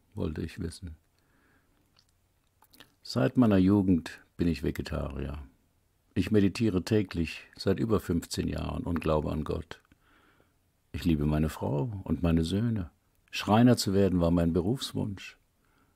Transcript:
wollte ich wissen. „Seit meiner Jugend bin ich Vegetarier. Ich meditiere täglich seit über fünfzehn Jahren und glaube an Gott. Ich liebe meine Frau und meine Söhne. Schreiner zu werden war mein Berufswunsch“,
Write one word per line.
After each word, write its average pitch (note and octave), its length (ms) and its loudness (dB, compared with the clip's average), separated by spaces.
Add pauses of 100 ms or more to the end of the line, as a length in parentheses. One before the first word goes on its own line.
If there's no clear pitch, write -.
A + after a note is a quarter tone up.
(140)
wollte F2+ 280 -6
ich F2 200 -10
wissen. E2+ 340 -10 (2000)
„Seit B2+ 320 -2
meiner A2 220 6
Jugend F#2+ 640 4 (160)
bin F2 100 2
ich D#2+ 160 0
Vegetarier. C#2+ 800 -6 (680)
Ich F#2+ 180 0
meditiere G2+ 540 2
täglich F2 560 -2 (160)
seit - 240 0
über A2 180 0
fünfzehn E2+ 480 -4
Jahren D#2 380 -6
und E2+ 160 -4
glaube D#2 320 0
an D#2 100 -4
Gott. - 380 -8 (1120)
Ich - 100 -10
liebe D2+ 220 2
meine D2+ 240 0
Frau G#2 560 -6
und - 180 -4
meine E2 220 2
Söhne. G2+ 440 -4 (420)
Schreiner A#2 440 4
zu G2+ 180 -2
werden F#2 280 4
war E2+ 100 4
mein E2+ 220 2
Berufswunsch“, G2+ 840 -4 (580)